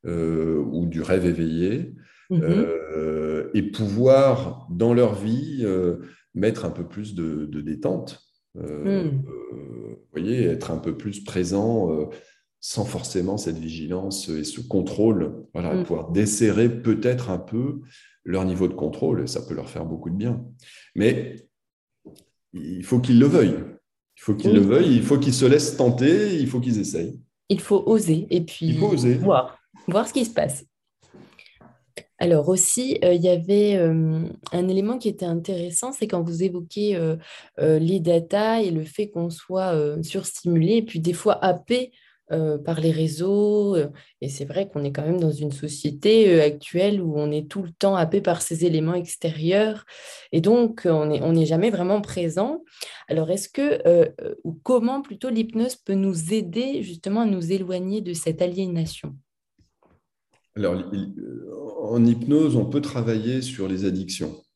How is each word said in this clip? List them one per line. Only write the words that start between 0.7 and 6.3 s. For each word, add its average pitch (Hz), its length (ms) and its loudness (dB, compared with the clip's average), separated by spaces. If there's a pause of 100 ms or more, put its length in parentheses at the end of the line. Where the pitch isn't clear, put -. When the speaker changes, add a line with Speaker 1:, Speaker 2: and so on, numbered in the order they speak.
Speaker 1:
ou 85 160 -2
du 80 140 -4
rêve 90 260 0
éveillé, 85 640 -2 (380)
Speaker 2:
Mhm. 165 120 2
Speaker 1:
euh, 78 1080 -2
et 104 80 2
pouvoir, 117 1080 2
dans 113 240 2
leur 117 180 4
vie, 127 480 -4
euh, 92 360 0 (360)